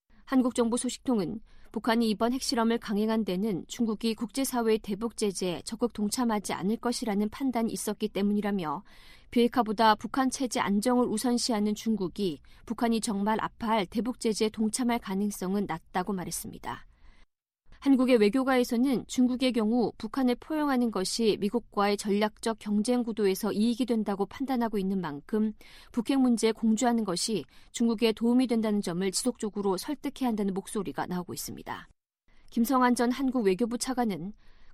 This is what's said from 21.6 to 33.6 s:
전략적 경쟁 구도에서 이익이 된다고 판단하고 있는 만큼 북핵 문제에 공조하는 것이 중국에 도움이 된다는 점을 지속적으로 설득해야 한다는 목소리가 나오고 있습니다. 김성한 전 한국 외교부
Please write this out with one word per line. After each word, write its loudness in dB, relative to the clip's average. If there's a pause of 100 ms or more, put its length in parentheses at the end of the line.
전략적 -2
경쟁 0
구도에서 0
이익이 2
된다고 0
판단하고 -2
있는 0
만큼 -2 (400)
북핵 0
문제에 4
공조하는 2
것이 -2 (260)
중국에 2
도움이 2
된다는 2
점을 -2
지속적으로 -2
설득해야 -6
한다는 0
목소리가 -6
나오고 -6
있습니다. -12 (640)
김성한 4
전 2
한국 0
외교부 2